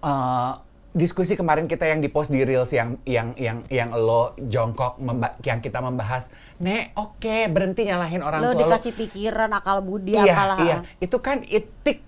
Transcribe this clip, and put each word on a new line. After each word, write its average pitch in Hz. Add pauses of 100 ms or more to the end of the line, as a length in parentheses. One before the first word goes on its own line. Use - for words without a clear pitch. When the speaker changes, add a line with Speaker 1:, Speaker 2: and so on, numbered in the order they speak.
Speaker 1:
eh, 127 (400)
diskusi 175
kemarin 160
kita 165
yang 156
di 147
post 151
di 147
Reels 127
yang, 120
yang, 117
yang, 117
yang 120
lo 117
jongkok 123
memba-, 123
yang 120
kita 123
membahas, 127 (300)
"Nek, 196
oke, 220
berhenti 190
nyalahin 175
orang 151
Speaker 2:
Lo 240
Speaker 1:
tua 247
lo." 247
Speaker 2:
dikasih 226
pikiran, 220
akal 196
budi, 190
Speaker 1:
Iya, 208
Speaker 2:
apalah, 196
Speaker 1:
iya. 170
Speaker 2:
ah. - (180)
Speaker 1:
Itu 185
kan 262
it -
take -